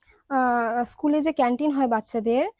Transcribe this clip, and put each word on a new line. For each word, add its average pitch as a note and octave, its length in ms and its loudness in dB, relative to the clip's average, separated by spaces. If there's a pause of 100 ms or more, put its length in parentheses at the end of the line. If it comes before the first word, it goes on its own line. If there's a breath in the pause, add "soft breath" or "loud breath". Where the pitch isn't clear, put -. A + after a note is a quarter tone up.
(280 soft breath)
আহ, A#3+ 560 0
স্কুলে D4+ 380 0
যে D#4 100 0
ক্যান্টিন C4 380 0
হয় C4+ 160 0
বাচ্চাদের, A#3 720 -2